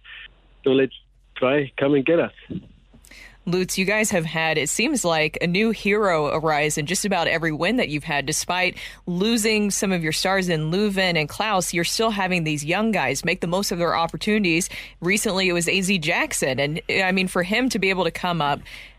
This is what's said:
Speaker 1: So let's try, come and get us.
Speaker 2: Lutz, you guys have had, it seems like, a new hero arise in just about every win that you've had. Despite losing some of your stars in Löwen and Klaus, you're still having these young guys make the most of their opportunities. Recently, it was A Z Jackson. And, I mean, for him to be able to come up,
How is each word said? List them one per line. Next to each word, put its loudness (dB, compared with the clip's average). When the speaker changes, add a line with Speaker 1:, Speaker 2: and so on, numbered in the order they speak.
Speaker 1:
So 2
let's 4
try, 0
come 2
and 4
get 4
us. 0
Speaker 2:
Lutz, -2
you 2
guys 2
have 2
had, 0
it 0
seems 0
like, 2
a 0
new 2
hero 2
arise 0
in -2
just -2
about 0
every 0
win 0
that 0
you've -4
had. -2
Despite -2
losing 2
some 0
of 0
your 0
stars 0
in 0
Löwen 0
and 0
Klaus, -2
you're 0
still 0
having -2
these -2
young 0
guys -2
make -2
the -4
most -2
of -4
their 0
opportunities. 0
Recently, 0
it 2
was 0
A 2
Z 0
Jackson. -2
And, -2
I 0
mean, 0
for -2
him 0
to -2
be 0
able 0
to 0
come -2
up, 0